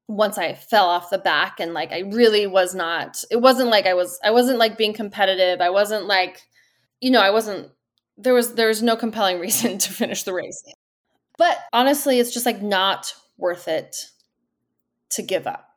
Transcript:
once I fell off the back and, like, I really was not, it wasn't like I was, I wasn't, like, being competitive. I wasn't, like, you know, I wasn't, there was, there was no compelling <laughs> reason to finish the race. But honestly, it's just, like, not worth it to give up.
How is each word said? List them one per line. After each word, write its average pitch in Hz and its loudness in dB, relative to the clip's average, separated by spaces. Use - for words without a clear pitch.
once 208 -2
I 160 -4
fell 196 2
off 175 -2
the 196 -2
back 180 0
and, 170 -6
like, 165 -6
I 165 -6
really 208 4
was 185 0
not, 165 -6
it 214 0
wasn't 247 4
like 208 4
I 185 2
was, 180 -2
I 208 0
wasn't, 247 2
like, 220 0
being 214 0
competitive. 190 0
I 175 2
wasn't, 202 0
like, 185 0
you 254 -2
know, 247 6
I 196 6
wasn't, 208 -2
there 247 2
was, 240 2
there 226 2
was 220 0
no 233 2
compelling 214 -2
<laughs> 175 -8
reason 208 -2
to 185 -6
finish - -6
the 190 -6
race. - -8
But 339 2
honestly, 269 2
it's 240 0
just, 240 -4
like, 208 -2
not 196 -2
worth 175 -4
it - -6
to - -8
give 180 -4
up. - -10